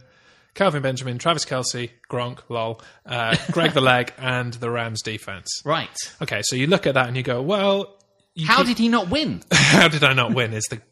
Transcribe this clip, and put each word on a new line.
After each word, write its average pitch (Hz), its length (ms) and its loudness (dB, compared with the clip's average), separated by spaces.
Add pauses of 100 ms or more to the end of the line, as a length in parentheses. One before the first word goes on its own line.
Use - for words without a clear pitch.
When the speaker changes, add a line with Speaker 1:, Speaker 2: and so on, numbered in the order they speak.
(540)
Speaker 1:
Calvin 160 300 0
Benjamin, 127 340 -4
Travis 160 280 -2
Kelce, 123 440 -6 (200)
Gronk, 123 300 -6 (100)
lol, 113 300 -6 (260)
uh, 117 380 -2
Speaker 2:
<laughs> - 80 -6
Speaker 1:
Greg 165 200 2
the 147 100 2
Leg, 123 360 4
and 123 380 -4
the 117 140 -6
Rams 117 320 -6
defense. 104 460 -10 (180)
Speaker 2:
Right. 143 240 -2 (320)
Speaker 1:
Okay, 107 220 -4
so - 120 -2
you 131 120 0
look 185 180 2
at 143 100 2
that 131 120 4
and 120 100 -4
you 131 60 -4
go, 123 180 -2
"Well, 196 560 -2 (380)
you 160 120 -6
Speaker 2:
How 233 100 6
Speaker 1:
keep" 269 100 4
Speaker 2:
did 240 100 0
he 226 120 2
not 220 200 0
win? 285 380 -2
Speaker 1:
<laughs> - 40 -4
How 151 360 6
did 151 160 0
I 135 100 4
not 120 200 2
win 113 200 0
is 107 160 -4
the 113 120 -10 (100)